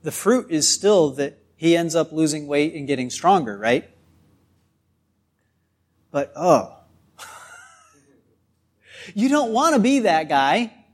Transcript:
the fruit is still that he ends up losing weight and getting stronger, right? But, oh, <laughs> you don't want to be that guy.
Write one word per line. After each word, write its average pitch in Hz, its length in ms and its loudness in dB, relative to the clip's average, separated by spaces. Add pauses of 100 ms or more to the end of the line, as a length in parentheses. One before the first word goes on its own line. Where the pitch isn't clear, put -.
the 160 80 -8
fruit 233 400 -2
is 156 180 -2
still 190 420 2
that 139 280 -8 (180)
he 170 200 2
ends 170 180 -4
up 156 180 0
losing 151 340 -2
weight 147 280 -2
and 143 120 -12
getting 127 220 -4
stronger, 147 480 0
right? 113 320 -2 (2250)
But, 143 260 -6
oh, 156 400 2 (420)
<laughs> - 60 -18 (1900)
you 226 140 0
don't 277 240 0
want 294 220 2
to 240 60 4
be 262 200 2
that 160 280 0
guy. 151 440 2 (220)